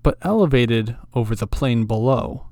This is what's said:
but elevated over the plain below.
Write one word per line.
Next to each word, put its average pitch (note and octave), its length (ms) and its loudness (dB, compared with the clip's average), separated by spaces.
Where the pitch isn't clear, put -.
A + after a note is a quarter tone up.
but - 200 2
elevated B2 760 2
over A2+ 220 0
the G#2+ 120 -4
plain A#2 380 0
below. A#2 680 -2